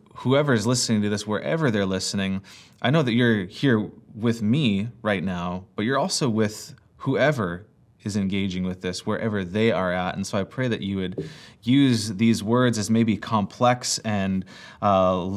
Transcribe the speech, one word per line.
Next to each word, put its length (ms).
whoever 380
is 120
listening 380
to 60
this, 180
wherever 420
they're 160
listening, 560
I 80
know 140
that 100
you're 320
here 460
with 260
me 460
right 200
now, 420
but 80
you're 160
also 300
with 440
whoever 680
is 140
engaging 460
with 180
this, 240
wherever 380
they 280
are 220
at. 220
And 100
so 100
I 80
pray 240
that 140
you 160
would 320
use 540
these 260
words, 380
as 100
maybe 260
complex 840
and, 440
uh, 360